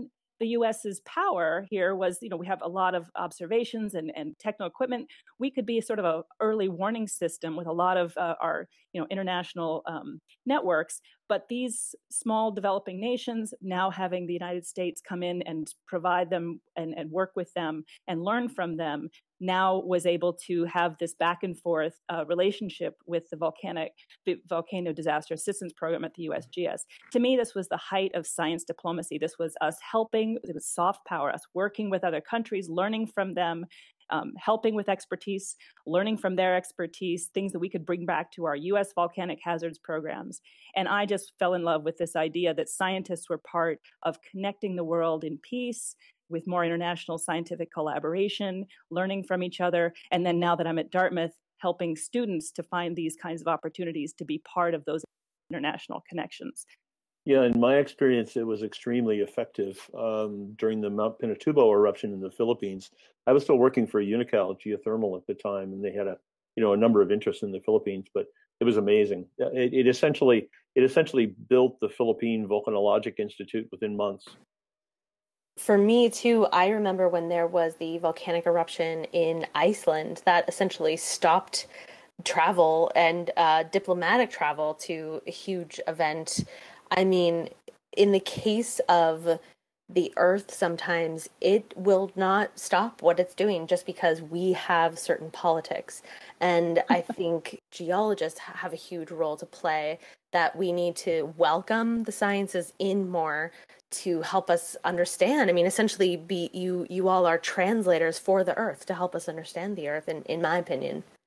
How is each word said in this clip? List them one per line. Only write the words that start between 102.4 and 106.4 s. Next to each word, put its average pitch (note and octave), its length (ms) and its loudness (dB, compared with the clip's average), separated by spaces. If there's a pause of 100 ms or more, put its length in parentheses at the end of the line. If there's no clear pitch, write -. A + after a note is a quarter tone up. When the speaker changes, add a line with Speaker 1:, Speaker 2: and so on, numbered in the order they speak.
Speaker 3:
in F#3+ 300 0
more E3 420 -2 (400)
to E3+ 300 -2
help F#3 280 0
us F3 360 0
understand. F3+ 640 2
I F3 40 6
mean, F3 120 6
essentially, G3 500 2
be, E3+ 380 -4